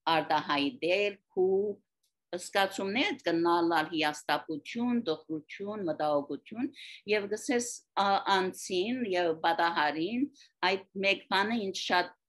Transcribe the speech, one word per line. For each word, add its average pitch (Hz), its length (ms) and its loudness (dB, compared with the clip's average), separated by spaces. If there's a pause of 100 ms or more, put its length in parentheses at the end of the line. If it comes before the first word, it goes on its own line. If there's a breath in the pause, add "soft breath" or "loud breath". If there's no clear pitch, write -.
արտահայտել 156 1040 2 (120)
քու 190 320 2 (760)
զգացումներ, 196 840 -2
կնալալ 170 720 2
հիասթափություն, 160 1120 -2
դխրություն, 190 840 -6
մտահոգություն, 151 840 -2 (340 loud breath)
և 202 260 0
գսես, 240 380 -2 (240)
ա, 196 160 2 (200)
անցին 190 760 0
և 175 340 0
պատահարին 165 880 0 (380 loud breath)
այդ 190 320 0
մեկ 196 300 2
բանը 202 340 0
ինչ 190 160 -4
շատ 180 340 0 (200)